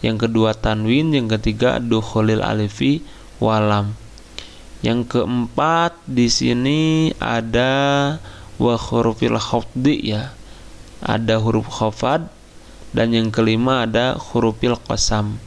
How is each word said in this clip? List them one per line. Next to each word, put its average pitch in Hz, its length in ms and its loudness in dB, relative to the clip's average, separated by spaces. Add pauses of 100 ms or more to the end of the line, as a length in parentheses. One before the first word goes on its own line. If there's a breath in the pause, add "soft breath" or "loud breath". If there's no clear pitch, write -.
Yang 113 280 0
kedua 110 280 2
tanwin, 113 580 2
yang 120 160 0
ketiga 113 480 2
dukhulil 110 640 2
alifi 107 640 0 (340 loud breath)
walam. 107 560 2 (920 loud breath)
Yang 117 300 0
keempat 123 800 0 (100)
di 123 220 2
sini 127 560 2 (340)
ada 135 1000 0 (440 loud breath)
wa 120 160 4
hurufil 117 640 0
khafdi 127 680 0
ya. 107 240 -4 (680 loud breath)
Ada 110 380 0
huruf 110 320 0
khafad. 123 580 -2 (640 loud breath)
Dan 117 200 0
yang 113 160 2
kelima 113 560 2
ada 117 320 0
hurufil 117 680 0
qasam. 107 520 -2 (100)